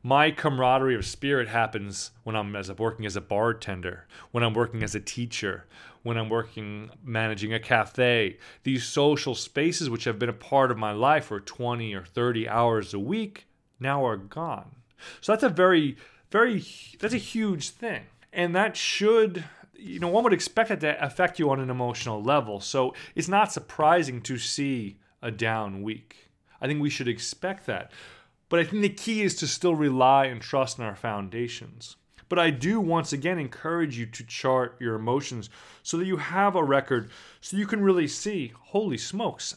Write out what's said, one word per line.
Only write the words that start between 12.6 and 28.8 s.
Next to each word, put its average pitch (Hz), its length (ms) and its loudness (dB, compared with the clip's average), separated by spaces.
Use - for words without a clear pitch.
a 101 60 -4
week 202 480 -6
now 139 240 0
are 113 140 0
gone. 135 540 -10
So 202 100 2
that's 220 100 4
a 269 60 4
very, 175 480 6
very, 220 320 4
that's 214 140 -2
a - 20 -2
huge 202 540 -2
thing. 190 320 -8
And 175 200 2
that 202 220 2
should, 214 680 4
you - 240 -14
know, 170 100 -2
one 208 160 4
would 220 100 6
expect 220 340 2
that 190 120 -2
to 151 220 0
affect 170 360 0
you 151 100 2
on 135 120 2
an 131 100 -4
emotional 120 520 -4
level. 110 380 0
So 127 340 0
it's 170 140 -2
not 202 220 4
surprising 151 720 2
to 131 140 -6
see 120 640 -4
a 120 80 -4
down 107 520 -2
week. 110 460 -12
I - 60 -4
think 147 160 -2
we 143 80 0
should 131 180 -4
expect 185 560 -6
that. - 260 -6
But 170 100 4
I 170 40 4
think 196 180 -2